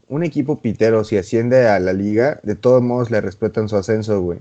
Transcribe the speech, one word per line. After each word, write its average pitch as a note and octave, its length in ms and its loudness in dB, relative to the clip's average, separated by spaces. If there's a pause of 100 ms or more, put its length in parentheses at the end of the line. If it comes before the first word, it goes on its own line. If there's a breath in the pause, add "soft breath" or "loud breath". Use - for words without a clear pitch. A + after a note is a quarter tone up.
un D3+ 160 -4
equipo D3 360 -4
pitero, A2 440 0
si G#2 140 -2
asciende A#2+ 500 2
a G2+ 120 2
la F#2 140 0
liga, G#2 500 0
de G#2 120 -4
todos B2 260 4
modos A#2+ 280 -2
le A2+ 100 0
respetan G#2 480 -4
su G#2 80 -4
ascenso, G#2 460 -2
güey. F2 200 -4